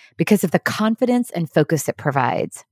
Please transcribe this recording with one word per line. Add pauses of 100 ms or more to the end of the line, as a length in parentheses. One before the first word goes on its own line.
(160)
because
of
the
confidence
and
focus
it
provides.